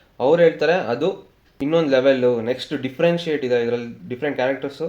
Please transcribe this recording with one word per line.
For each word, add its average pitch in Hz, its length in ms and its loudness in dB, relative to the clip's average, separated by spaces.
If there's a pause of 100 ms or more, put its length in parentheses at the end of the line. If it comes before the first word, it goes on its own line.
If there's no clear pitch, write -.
(200)
ಅವ್ರು 160 240 4
ಹೇಳ್ತಾರೆ 160 300 4
ಅದು 160 600 -4 (280)
ಇನ್ನೊಂದು 156 280 0
ಲೆವೆಲ್ಲು, 127 520 4
ನೆಕ್ಸ್ಟ್ 127 400 -4
ಡಿಫ್ರೆನ್ಷಿಯೇಟ್ 160 640 -2
ಇದೆ 120 180 0
ಇದರಲ್ಲಿ, 117 460 -6
ಡಿಫ್ರೆಂಟ್ 127 280 -6
ಕ್ಯಾರೆಕ್ಟರ್ಸು 135 520 -4